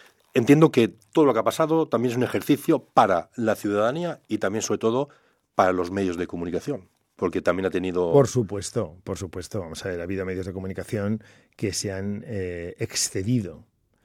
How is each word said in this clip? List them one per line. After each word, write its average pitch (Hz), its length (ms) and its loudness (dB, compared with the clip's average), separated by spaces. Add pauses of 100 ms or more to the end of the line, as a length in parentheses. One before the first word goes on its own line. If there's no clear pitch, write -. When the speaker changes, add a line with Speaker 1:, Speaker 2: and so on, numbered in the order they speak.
(340)
Speaker 1:
Entiendo 143 360 8
que 113 200 4 (240)
todo 160 100 6
lo 135 100 6
que 110 60 0
ha 107 40 2
pasado 156 440 2
también 117 240 0
es 117 60 -4
un 123 60 2
ejercicio 135 560 2
para 98 580 2
la 110 180 2
ciudadanía 120 720 -2
y 110 120 -4
también, 101 240 -2
sobre 104 160 -2
todo, 123 280 0 (480)
para 95 160 6
los 90 200 0
medios 95 260 -2
de 87 100 -4
comunicación, 92 600 -6 (260)
porque 90 260 -4
también 92 260 0
ha - 20 -6
tenido 90 420 -2
Speaker 2:
Por 139 160 6
supuesto, 98 760 -4
por 92 120 -6
supuesto. 92 440 -10
Vamos 82 240 -12
a 98 40 -6
ver, 87 120 -6
ha - 20 -8
habido 95 220 -6
medios 92 200 -6
de 95 60 -8
comunicación 95 720 -4 (320)
que 104 160 -4
se 98 220 -6
han, 101 340 -8
eh, 90 520 -8
excedido. 104 840 -4 (420)